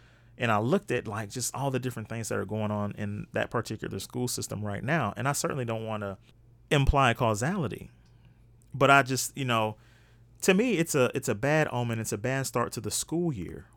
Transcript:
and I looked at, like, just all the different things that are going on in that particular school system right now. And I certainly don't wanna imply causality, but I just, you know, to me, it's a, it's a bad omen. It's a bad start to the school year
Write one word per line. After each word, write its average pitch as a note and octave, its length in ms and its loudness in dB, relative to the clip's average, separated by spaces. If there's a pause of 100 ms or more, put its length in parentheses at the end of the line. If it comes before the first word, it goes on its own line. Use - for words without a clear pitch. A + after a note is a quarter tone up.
(380)
and A#2 120 2
I G#2 80 4
looked B2+ 320 2
at, B2 160 -2
like, G#2 220 -6
just - 260 -6
all C3+ 160 -2
the B2+ 80 0
different A#2 300 -6
things A2+ 220 -6
that A2 80 0
are G2 80 -2
going G#2+ 240 -2
on G#2 220 -2
in G#2 420 -6
that G#2+ 160 -2
particular - 480 -4
school B2 300 -4
system G#2+ 360 -6
right G2+ 180 -6
now. B2+ 320 0
And B2 140 -4
I C#3+ 40 2
certainly D3 340 -2
don't A2+ 200 -4
wanna G#2 300 -6 (540)
imply C#3 420 6
causality, A#2+ 800 0 (840)
but C3+ 160 6
I C#3 120 10
just, B2+ 340 -2
you C#3 80 -4
know, A2 320 0 (640)
to F#3+ 140 6
me, G#3+ 240 4
it's E3 160 0
a, B2+ 200 6
it's - 140 -4
a A#2 60 2
bad C#3+ 360 2
omen. A#2 280 -2
It's A2 140 -6
a G#2+ 60 -2
bad B2+ 280 -2
start - 260 -2
to A#2+ 80 -8
the G#2+ 100 -6
school E3+ 400 -2
year F2+ 360 -6 (100)